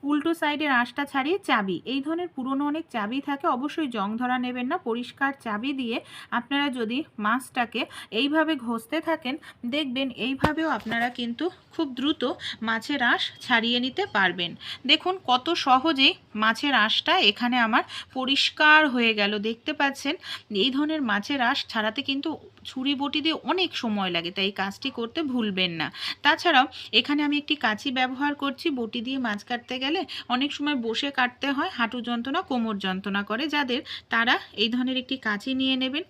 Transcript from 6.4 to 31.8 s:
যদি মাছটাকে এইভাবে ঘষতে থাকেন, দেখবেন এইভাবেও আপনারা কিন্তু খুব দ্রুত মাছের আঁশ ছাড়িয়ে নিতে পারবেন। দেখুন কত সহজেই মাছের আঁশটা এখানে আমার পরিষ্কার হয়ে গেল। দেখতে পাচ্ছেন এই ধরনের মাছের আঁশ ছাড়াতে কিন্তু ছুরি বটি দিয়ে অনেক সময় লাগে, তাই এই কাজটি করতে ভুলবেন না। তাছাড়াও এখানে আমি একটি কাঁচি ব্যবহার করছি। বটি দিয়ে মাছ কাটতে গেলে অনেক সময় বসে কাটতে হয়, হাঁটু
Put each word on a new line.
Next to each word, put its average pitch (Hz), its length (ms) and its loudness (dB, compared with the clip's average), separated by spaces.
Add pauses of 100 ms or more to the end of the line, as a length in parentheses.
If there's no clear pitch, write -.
যদি 233 180 0 (280)
মাছটাকে 247 560 -2 (300)
এইভাবে 302 440 2
ঘষতে 233 460 -4
থাকেন, 311 340 -2 (300)
দেখবেন 269 420 -2 (200)
এইভাবেও 302 420 0
আপনারা 233 400 -2
কিন্তু 240 360 -6 (280)
খুব 330 140 -2 (100)
দ্রুত 294 260 -2 (380)
মাছের 226 400 -2 (100)
আঁশ 359 120 2 (220)
ছাড়িয়ে 233 340 2
নিতে 254 240 -2 (120)
পারবেন। 180 360 2 (380)
দেখুন 320 260 4 (140)
কত 247 180 4 (180)
সহজেই 269 480 6 (220)
মাছের 226 380 2 (120)
আঁশটা 254 280 2 (160)
এখানে 240 280 0 (100)
আমার 247 160 4 (300)
পরিষ্কার 277 680 6 (140)
হয়ে 233 260 4
গেল। 202 200 2
দেখতে 226 340 -4
পাচ্ছেন 277 420 0 (480)
এই 262 120 4
ধরনের 302 260 0
মাছের 220 400 0
আঁশ 254 180 2 (120)
ছাড়াতে 220 300 -2
কিন্তু 277 280 -2 (360)
ছুরি 262 300 -2
বটি 262 260 -2
দিয়ে 311 160 0 (140)
অনেক 359 200 0 (100)
সময় 202 340 0
লাগে, 170 160 -2
তাই 190 140 -2
এই 202 160 0
কাজটি 202 300 -4
করতে 233 320 -6
ভুলবেন 214 560 0
না। 151 80 0 (340)
তাছাড়াও 294 440 4 (340)
এখানে 294 280 0
আমি 285 100 2
একটি 294 180 -2 (100)
কাঁচি 214 260 -2
ব্যবহার 262 440 0
করছি। 277 340 -4
বটি 240 320 -4
দিয়ে 262 180 -4
মাছ 214 200 -2 (100)
কাটতে 247 260 -6
গেলে 262 140 -2 (400)
অনেক 254 280 0
সময় 294 280 0
বসে 226 260 -2
কাটতে 247 440 -2
হয়, 320 220 -2
হাঁটু 233 240 0